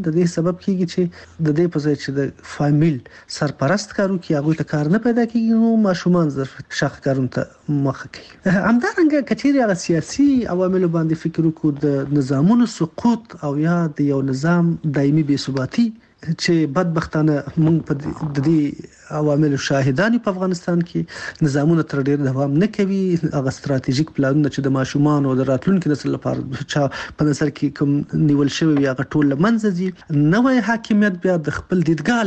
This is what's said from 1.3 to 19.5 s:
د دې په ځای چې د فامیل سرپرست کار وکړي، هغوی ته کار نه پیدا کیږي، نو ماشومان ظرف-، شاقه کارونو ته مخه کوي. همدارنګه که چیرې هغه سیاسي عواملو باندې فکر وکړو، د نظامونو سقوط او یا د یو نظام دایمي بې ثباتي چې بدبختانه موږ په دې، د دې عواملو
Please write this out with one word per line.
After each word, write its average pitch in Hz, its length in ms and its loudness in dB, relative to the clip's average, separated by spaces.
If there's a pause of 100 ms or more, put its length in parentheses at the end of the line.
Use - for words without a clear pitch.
د 147 120 2
دې 175 160 2
په 151 120 -2
ځای 147 160 2
چې - 160 -6
د - 20 0 (320)
فامیل 151 440 2 (400)
سرپرست 156 600 -4
کار 196 160 0
وکړي، 170 240 -2
هغوی 156 220 0
ته 147 120 -6
کار 151 220 0
نه 220 140 0
پیدا 233 240 2
کیږي، 226 320 2
نو 226 100 4 (140)
ماشومان 175 500 2
ظرف-، 131 260 -8 (160)
شاقه - 280 -4
کارونو 131 280 0
ته - 460 -6
مخه 135 340 -4
کوي. - 100 -20 (200)
همدارنګه 262 840 2
که 220 140 -2
چیرې 277 240 2
هغه 185 180 0
سیاسي 175 440 2 (280)
عواملو 185 400 0
باندې 160 300 -2
فکر 165 240 0
وکړو، 156 200 0 (140)
د 143 340 0
نظامونو 147 640 2
سقوط 226 680 -2
او 143 80 -4 (120)
یا 175 180 2
د 147 260 -2
یو 135 220 0
نظام 170 500 2
دایمي 143 460 2
بې 143 60 2 (120)
ثباتي 139 420 0 (380)
چې 160 480 0
بدبختانه 160 580 0 (300)
موږ 160 240 2
په 156 100 -2
دې، 151 140 -8 (240)
د 139 100 -2
دې 156 480 0 (240)
عواملو 147 480 2